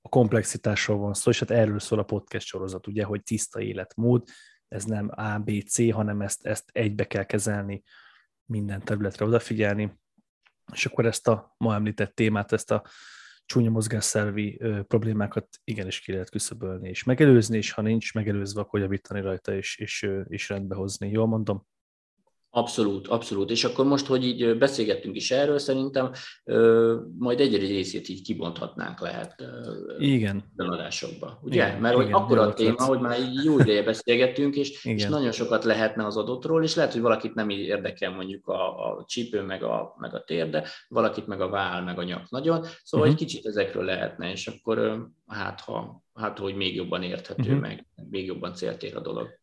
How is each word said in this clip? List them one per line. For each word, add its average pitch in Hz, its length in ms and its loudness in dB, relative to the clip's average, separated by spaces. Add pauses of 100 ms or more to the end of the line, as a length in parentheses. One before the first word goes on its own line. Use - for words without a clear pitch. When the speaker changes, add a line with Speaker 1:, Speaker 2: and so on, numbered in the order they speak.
Speaker 1:
a - 80 -18
komplexitásról 107 880 2
van 101 160 -4
szó, - 160 2
és 117 100 4
hát - 120 -2
erről 107 280 4
szól 107 200 0
a 101 40 -2
podcast - 440 -6
sorozat, 95 400 -10
ugye, 104 160 -4
hogy 104 200 -4
tiszta - 380 -4
életmód, 110 640 0 (400)
ez 101 160 -10
nem 104 320 -4
A, 104 220 -4
B, 104 140 -4 (160)
C, 117 240 2
hanem 104 300 -2
ezt, - 240 -6
ezt - 260 -4
egybe 104 360 -2
kell 101 160 -2
kezelni, 101 600 -4 (600)
minden 101 380 -4
területre 104 420 -2
odafigyelni, 107 760 0 (760)
és - 120 -2
akkor 120 200 0
ezt - 220 2
a 110 300 2
ma 113 160 2
említett 107 420 -2
témát, 107 360 2
ezt - 200 -2
a 110 120 0 (600)
csúnya 117 240 2
mozgásszervi, 107 920 -2
ö, 107 240 -2
problémákat 107 640 0 (160)
igenis 101 360 -8
ki - 120 -10
lehet 92 180 -6
küszöbölni 95 600 -8
és 92 140 -10
megelőzni, 127 540 8
és 104 140 -2
ha - 100 -4
nincs 110 320 0
megelőzve, 101 480 -2
akkor 104 180 -2
javítani 98 420 -2
rajta 95 340 -4
és, - 220 -6
és, - 260 -8
ö, 98 180 -2
és - 280 -8
rendbe 98 260 -4
hozni. 98 340 -6
Jól 110 180 2
mondom? 110 380 0 (920)
Speaker 2:
Abszolút, 104 520 0
abszolút. 104 420 -2
És 113 140 0
akkor 131 220 2
most, 139 200 2
hogy 127 200 2
így, 123 160 0
ö, 117 160 4
beszélgettünk 110 580 2
is - 160 -4
erről, 143 280 2
szerintem, 135 520 0 (320)
ö, 113 520 6 (220)
majd 120 220 0
egy-egy 107 280 4
részét 98 400 -2
így 92 140 -10
kibonthatnánk - 760 -8
lehet, 58 420 -8
ö, 117 560 -12
Speaker 1:
Igen. 107 460 2 (140)
Speaker 2:
adásokba, - 840 -6
ugye? - 140 -6
Speaker 1:
Igen, 101 260 4
Speaker 2:
Mert 117 140 4
hogy 120 120 6
Speaker 1:
igen, 104 140 2
Speaker 2:
akkora 113 220 6
Speaker 1:
jó 104 60 6
Speaker 2:
a 104 40 -2
téma, 113 180 4
Speaker 1:
ötlet. 123 160 2
Speaker 2:
hogy 131 120 4
már 120 200 0
így 127 240 -2
jó 151 160 6
ideje 107 240 6
beszélgetünk, 127 720 2
és, 143 160 -2
és - 140 -18
Speaker 1:
Igen. 107 240 0
Speaker 2:
nagyon 139 220 2
sokat 113 320 0
lehetne 110 420 2
az 104 120 -4
adottról, 127 460 0
és 156 120 -2
lehet, 147 160 2
hogy 120 100 -2
valakit 113 320 2
nem 107 160 -2
érdekkel 98 600 -4
mondjuk 95 360 -10
a, 92 500 -2
a - 100 -14
csípő 117 340 -4
meg 95 220 -6
a, 57 360 -4
meg 60 140 -10
a - 100 -8
térde, 156 440 -2 (200)
valakit 110 400 0
meg 98 140 -6
a 92 80 -2
váll, 92 340 -2
meg 90 160 -6
a 87 40 -4
nyak 90 260 -8
nagyon. 160 360 -2 (180)
Szóval 156 240 4
Speaker 1:
Mhm. 156 80 8
Speaker 2:
egy 156 80 -6
kicsit - 220 -8
ezekről 104 380 -2
lehetne, 92 480 -4
és 98 160 -8
akkor, 110 300 -2
ö, 110 200 0 (300)
hát 98 340 -8
ha, 113 420 -10 (100)
hát, 107 260 -6
hogy 98 160 -4
még 95 200 -2
jobban 90 280 -4
érthető, 90 480 -4
Speaker 1:
Mhm. 139 100 4
Speaker 2:
meg - 260 -10 (220)
még 95 160 -6
jobban 90 280 -8
céltér - 420 -8
a - 40 -6
dolog. 57 280 -8 (160)